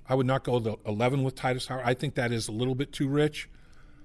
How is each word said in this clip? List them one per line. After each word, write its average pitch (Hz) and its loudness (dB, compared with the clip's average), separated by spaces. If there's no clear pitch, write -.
I 131 2
would 131 4
not 131 0
go 123 2
the 110 -2
eleven 123 2
with 131 -2
Titus 131 -2
Howard. 131 -6
I 123 4
think 135 -4
that 120 0
is 113 -2
a - -6
little 123 0
bit 139 -4
too 143 -2
rich. 147 2